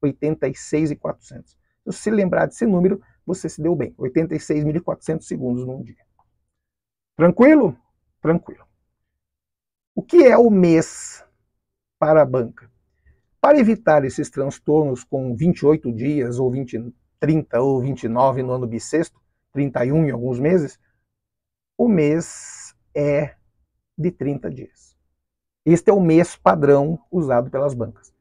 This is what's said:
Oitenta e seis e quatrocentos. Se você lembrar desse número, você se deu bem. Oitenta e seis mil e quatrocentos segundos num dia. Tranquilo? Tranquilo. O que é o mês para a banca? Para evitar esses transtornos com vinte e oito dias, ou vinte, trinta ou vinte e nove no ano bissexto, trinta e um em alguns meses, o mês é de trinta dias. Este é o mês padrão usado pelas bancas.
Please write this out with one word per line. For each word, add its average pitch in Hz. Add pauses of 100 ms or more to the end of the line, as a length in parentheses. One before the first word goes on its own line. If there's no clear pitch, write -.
Oitenta 147
e 139
seis 156
e 147
quatrocentos. -
Se -
você -
lembrar 185
desse -
número, 190 (220)
você -
se -
deu 170
bem. 123
Oitenta 160
e 151
seis 151
mil 151
e 165
quatrocentos -
segundos 127
num 127
dia. 117 (1120)
Tranquilo? 240 (440)
Tranquilo. - (1300)
O -
que 339
é 240
o 240
mês 170 (760)
para 156
a 139
banca? 127 (680)
Para 294
evitar 202
esses 139
transtornos 139
com 131
vinte 160
e 139
oito 151
dias, 123
ou 127
vinte, 123 (240)
trinta 151
ou 135
vinte 127
e 120
nove 131
no 127
ano 127
bissexto, 117 (320)
trinta 135
e 127
um 156
em 139
alguns 123
meses, 151 (1000)
o 240
mês 160 (200)
é 147 (600)
de 165
trinta 139
dias. - (680)
Este 165
é -
o 202
mês 165
padrão 143 (120)
usado 151
pelas 139
bancas. 110